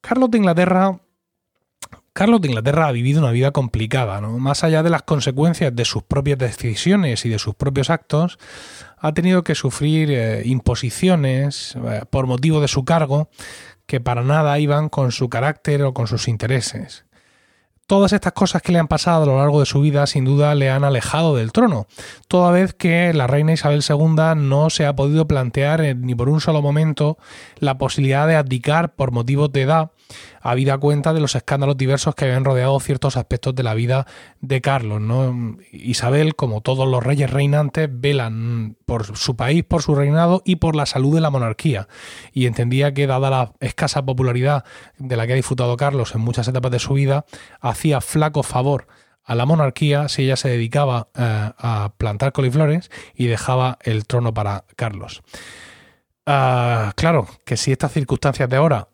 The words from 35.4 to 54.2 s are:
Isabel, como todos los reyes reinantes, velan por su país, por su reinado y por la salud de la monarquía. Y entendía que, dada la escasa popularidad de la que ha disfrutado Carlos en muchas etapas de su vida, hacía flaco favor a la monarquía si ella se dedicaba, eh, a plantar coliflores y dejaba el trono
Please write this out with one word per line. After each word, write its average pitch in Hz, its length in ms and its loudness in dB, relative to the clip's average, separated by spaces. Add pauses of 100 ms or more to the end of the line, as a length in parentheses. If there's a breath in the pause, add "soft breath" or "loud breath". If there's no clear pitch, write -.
Isabel, 131 640 -2
como 110 280 -4
todos 131 260 0
los 127 140 0
reyes 135 280 0
reinantes, 143 640 0
velan 117 840 -2 (100)
por 107 300 -4
su 123 200 -4
país, 143 280 0
por 165 180 0
su 151 120 2
reinado 160 500 2
y 185 120 2
por 160 200 0
la 143 100 0
salud 139 280 2
de 165 60 4
la 156 100 2
monarquía. 117 580 -2 (440 loud breath)
Y 127 140 2
entendía 131 480 0
que, 143 120 0
dada 135 240 0
la 127 300 -2
escasa 139 440 -4
popularidad 131 600 0 (340 loud breath)
de 127 180 -6
la 113 100 -2
que 123 80 0
ha - 20 2
disfrutado 123 400 -2
Carlos 139 380 -2
en 110 80 -2
muchas 117 260 -2
etapas 127 220 -2
de 123 80 -2
su - 160 -2
vida, 139 320 0 (340 loud breath)
hacía 147 400 -2
flaco 151 420 -2
favor 131 440 -2 (380 soft breath)
a 120 100 -6
la 120 120 0
monarquía 147 600 0
si - 140 -4
ella 131 140 0
se 139 120 -4
dedicaba, 120 680 -2
eh, 110 420 -2
a 107 420 -4
plantar 107 340 -2
coliflores 147 580 0 (240 loud breath)
y 123 120 -2
dejaba 127 560 0
el 110 240 -2
trono 120 260 0